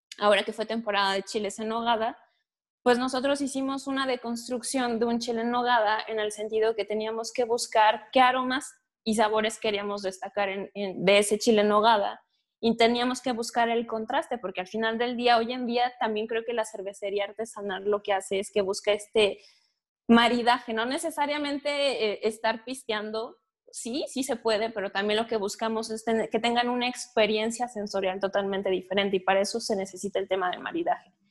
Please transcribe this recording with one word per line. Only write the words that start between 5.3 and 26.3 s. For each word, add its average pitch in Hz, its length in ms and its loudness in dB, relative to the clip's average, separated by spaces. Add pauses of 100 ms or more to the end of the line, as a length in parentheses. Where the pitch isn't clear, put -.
en 240 100 0
nogada 240 560 2
en 220 140 -4
el 208 100 -2
sentido 220 460 0
que 202 80 -2
teníamos 220 480 -4
que 247 100 0
buscar 226 720 2
qué 262 80 6
aromas 254 520 2 (300)
y 220 140 0
sabores 220 420 2
queríamos 202 440 -4
destacar 196 480 -4
en, 196 240 -6
en, 196 300 -4
de 202 140 8
ese 214 220 2
chile 214 220 6
en 208 60 4
nogada. 208 540 4 (380)
Y 226 160 2
teníamos 240 440 2
que 254 120 -2
buscar 233 380 0
el 233 180 -2
contraste, 233 500 -4
porque 185 220 -8
al 185 80 -6
final 226 300 -2
del 240 180 -2
día, 240 200 4
hoy 226 160 0
en 254 140 -4
día, 247 320 0
también 220 300 -2
creo 226 180 -2
que 240 60 -4
la 220 120 0
cervecería 202 600 -6
artesanal 202 600 -8
lo 208 180 2
que 202 80 0
hace 190 260 0
es - 140 -6
que 208 100 2
busca 196 300 0
este 208 480 0 (680)
maridaje, 240 680 4
no 226 120 -2
necesariamente, 285 1300 -2
eh, - 100 -8
estar 226 420 -2
pisteando, 220 760 -6 (360)
sí, 262 340 -6
sí 254 140 -4
se 277 140 -4
puede, 226 340 0
pero 202 220 -6
también 208 260 0
lo 233 80 0
que 226 100 -2
buscamos 220 540 -4
es 220 140 -8
tener, 220 260 0